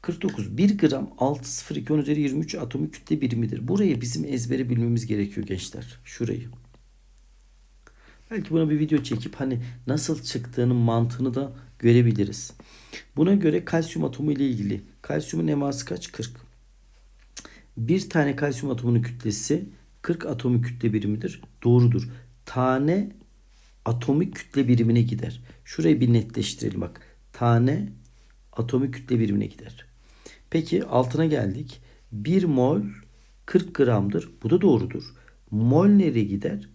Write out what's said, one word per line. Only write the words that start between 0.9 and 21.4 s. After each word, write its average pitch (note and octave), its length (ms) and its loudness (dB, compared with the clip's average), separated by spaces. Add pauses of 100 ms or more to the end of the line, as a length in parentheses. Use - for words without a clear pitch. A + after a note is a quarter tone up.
altı C#3 320 -2
sıfır - 260 -8
iki C#3+ 180 -4
on D#3 40 2
üzeri D3 240 -2
yirmi C#3+ 180 -2
üç D#3 160 -6
atomu C#3 360 -6
kütle - 300 -6
birimidir. A#2 460 -4
Burayı F3+ 340 0
bizim B2 240 -4
ezbere B2+ 440 -4
bilmemiz A#2 360 0
gerekiyor G2+ 420 -4
gençler. - 560 -10
Şurayı. A#2+ 460 -6 (1800)
Belki G#3+ 200 -6
buna D#3+ 180 2
bir D3+ 100 2
video D3+ 240 2
çekip - 320 -6
hani C3 260 -4 (260)
nasıl D3+ 360 -2
çıktığının A#2+ 520 0
mantığını A#2 580 0
da C3+ 200 -4 (260)
görebiliriz. A#2 720 4 (640)
Buna E3+ 180 4
göre E3+ 320 2
kalsiyum D#3+ 420 -2
atomu D3 240 -4
ile C3+ 180 0
ilgili. G2+ 320 -2 (200)
Kalsiyumun D#3 500 -4
eması C#3+ 340 -4
kaç? - 260 -10
Kırk. - 200 -10 (1500)
Bir D#3 320 0
tane C#3+ 260 2
kalsiyum C3+ 400 -4
atomunun A#2+ 260 2
kütlesi A#2+ 640 -2 (360)
kırk - 240 -4
atomu B2 360 0
kütle A#2+ 320 -2
birimidir. G#2 480 -4 (220)